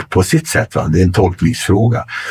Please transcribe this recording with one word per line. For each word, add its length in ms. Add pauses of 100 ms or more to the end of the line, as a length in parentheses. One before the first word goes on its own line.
på 140
sitt 260
sätt, 260
va? 140
Det 120
är 40
en 80
tolkningsfråga. 920 (260)